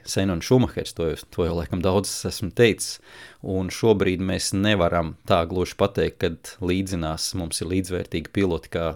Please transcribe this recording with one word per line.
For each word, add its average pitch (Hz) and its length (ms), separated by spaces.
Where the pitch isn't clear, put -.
Senna 98 260
un 85 80
Šumahers, - 540
to 82 160
jau, 76 80
to - 160
jau 85 140
laikam 85 240
daudz 92 260
esmu 95 300
teicis, - 460
un 95 280
šobrīd 95 540
mēs 92 320
nevaram 85 600
tā 90 220
gluži 90 280
pateikt, 87 460
kad 82 380
līdzinās, 90 720
mums 85 260
ir 87 120
līdzvērtīgi 92 600
piloti, 90 400
kā 85 220